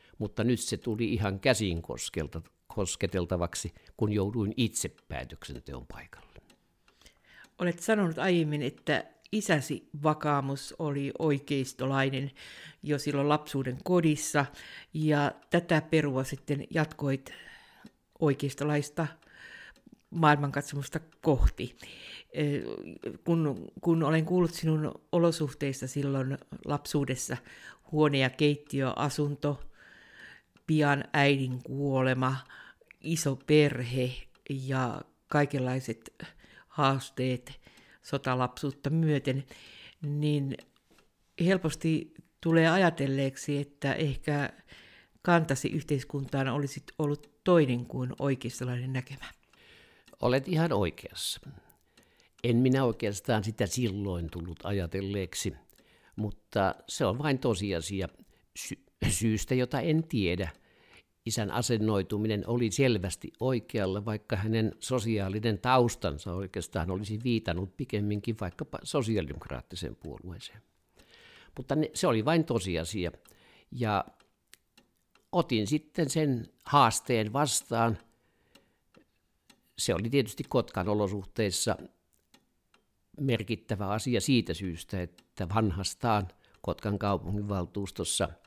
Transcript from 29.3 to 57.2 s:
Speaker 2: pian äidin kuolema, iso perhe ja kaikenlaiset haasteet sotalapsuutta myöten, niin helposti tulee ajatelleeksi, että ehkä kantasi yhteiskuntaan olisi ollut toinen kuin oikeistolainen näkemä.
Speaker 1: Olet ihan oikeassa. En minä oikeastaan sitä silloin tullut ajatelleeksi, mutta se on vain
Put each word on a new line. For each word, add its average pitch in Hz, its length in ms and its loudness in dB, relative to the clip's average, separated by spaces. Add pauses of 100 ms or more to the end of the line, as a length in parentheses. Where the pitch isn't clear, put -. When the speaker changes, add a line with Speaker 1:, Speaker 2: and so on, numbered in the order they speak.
Speaker 2:
pian 143 360 4 (100)
äidin 135 500 4
kuolema, 131 720 0 (640)
iso 156 340 0
perhe 127 760 2 (380)
ja 131 520 -4 (260)
kaikenlaiset 131 1000 -2 (420)
haasteet 131 960 -2 (420)
sotalapsuutta 131 840 -2
myöten, 143 540 2 (580)
niin 147 560 0 (880)
helposti 165 680 0 (280)
tulee 165 280 6
ajatelleeksi, 143 880 2
että 139 360 -2
ehkä 143 560 -2 (720)
kantasi 165 460 2
yhteiskuntaan 139 800 -2
olisi 139 360 -4 (160)
ollut 147 440 -4
toinen 131 420 6
kuin 127 340 -6
oikeistolainen 127 760 -4
näkemä. 131 320 -6 (960)
Speaker 1:
Olet 131 260 2
ihan 165 260 2
oikeassa. - 760 -4 (960)
En 120 120 4
minä 131 280 4
oikeastaan 107 600 0
sitä 107 220 -2
silloin 98 640 -2
tullut 85 340 -10
ajatelleeksi, 98 920 -4 (600)
mutta 104 600 -2 (120)
se - 180 -2
on 101 120 2
vain 139 220 0